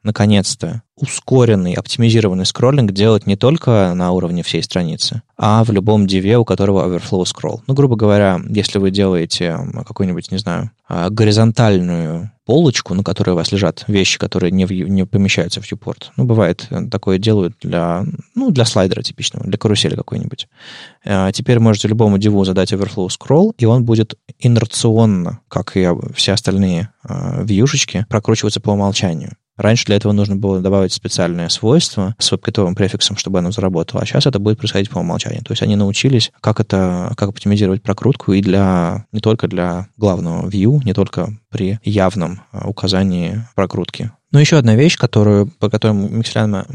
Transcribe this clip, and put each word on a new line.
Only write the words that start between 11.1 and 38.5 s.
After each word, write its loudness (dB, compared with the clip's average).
горизонтальную 2
полочку, 2
на 0
которой -2
у 2
вас -2
лежат -2
вещи, 0
которые -2
не 2
в -2
ю-, -4
не 0
помещаются -2
в -14
viewport. -12
Ну, 0
бывает, 2
э, -6
такое -2
делают 0
для, -2
ну, -2
для 2
слайдера 0
типичного, -8
для -4
карусели 0
какой-нибудь. -8
А, 0
теперь 0
можете 4
любому 4
диву 2
задать 0
overflow -2
scroll, 2
и 0
он 4
будет 0
инерционно, 2
как -6
и 2
об-, -2
все 0
остальные, 0
а, -6
вьюшечки, 0
прокручиваться -2
по -2
умолчанию. -2
Раньше 2
для 2
этого 0
нужно 0
было 0
добавить 2
специальное -4
свойство 0
с -2
веб-китовым -2
префиксом, -2
чтобы -4
оно -2
заработало, -2
а -4
щас 2
это 0
будет 0
происходить -2
по -6
умолчанию. -4
То -8
есть -4
они 2
научились, 0
как 0
это, -2
как -2
оптимизировать 0
прокрутку 0
и 4
для, 2